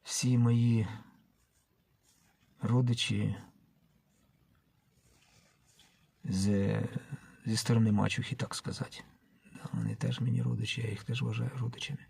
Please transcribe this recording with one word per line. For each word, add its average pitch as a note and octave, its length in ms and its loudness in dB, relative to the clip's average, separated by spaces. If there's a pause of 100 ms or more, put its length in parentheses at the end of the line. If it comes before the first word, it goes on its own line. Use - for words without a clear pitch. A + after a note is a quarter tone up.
Всі B2+ 340 2
мої A#2 500 6 (1700)
родичі A2+ 720 0 (3000)
з, G2+ 540 2 (680)
зі A2 120 0
сторони A2+ 340 4
мачухи, G2+ 440 0
так - 200 -8
сказати. - 480 -10 (500)
Да, - 200 -14
вони A2 220 -2
теж B2 240 -4
мені A#2+ 220 0
родичі, A#2 400 -2
я A2 80 -4
їх G#2 140 -8
теж A#2 180 -4
вважаю A#2 340 -4
родичами. A#2+ 540 -8